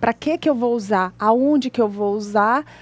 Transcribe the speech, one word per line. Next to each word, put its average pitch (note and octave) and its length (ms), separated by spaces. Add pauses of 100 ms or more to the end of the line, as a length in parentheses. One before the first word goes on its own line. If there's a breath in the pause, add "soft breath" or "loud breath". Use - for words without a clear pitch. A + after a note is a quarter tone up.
Pra A3+ 120
que D#4 240
que D#4+ 140
eu C#4+ 40
vou A#3+ 200
usar? G3 420
Aonde B3+ 540
que - 100
eu A3 80
vou G3+ 280
usar? G#3+ 480 (180 loud breath)